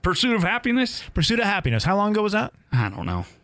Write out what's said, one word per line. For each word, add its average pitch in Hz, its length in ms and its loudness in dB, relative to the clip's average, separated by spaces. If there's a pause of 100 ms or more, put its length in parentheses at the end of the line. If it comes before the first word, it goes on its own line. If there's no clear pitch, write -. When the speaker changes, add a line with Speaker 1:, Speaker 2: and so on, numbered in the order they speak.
Speaker 1:
Pursuit 233 340 0
of 185 80 2
Happiness? 240 600 0 (100)
Speaker 2:
Pursuit 220 260 2
of 233 60 0
Happiness. 175 380 0
How 185 120 2
long 208 160 2
ago 214 120 2
was 202 100 0
that? - 200 -2 (180)
Speaker 1:
I 117 180 2
don't 98 160 -8
know. 90 200 -2 (180)